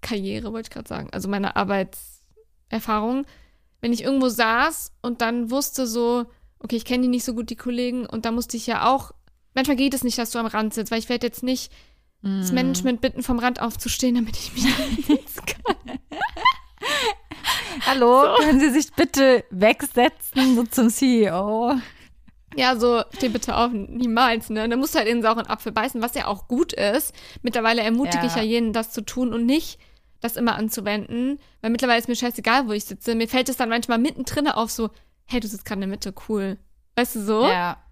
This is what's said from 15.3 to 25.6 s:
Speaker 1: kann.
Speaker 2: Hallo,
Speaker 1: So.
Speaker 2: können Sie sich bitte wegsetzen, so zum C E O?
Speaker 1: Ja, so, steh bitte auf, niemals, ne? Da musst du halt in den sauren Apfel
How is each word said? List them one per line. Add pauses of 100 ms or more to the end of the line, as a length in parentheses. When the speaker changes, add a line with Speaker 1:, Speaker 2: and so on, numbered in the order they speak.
Speaker 1:
kann. (1900)
Speaker 2:
Hallo, (160)
Speaker 1:
So.
Speaker 2:
können
Sie
sich
bitte
wegsetzen,
so
zum
C
E
O? (840)
Speaker 1:
Ja,
so, (140)
steh
bitte
auf,
niemals,
ne?
Da
musst
du
halt
in
den
sauren
Apfel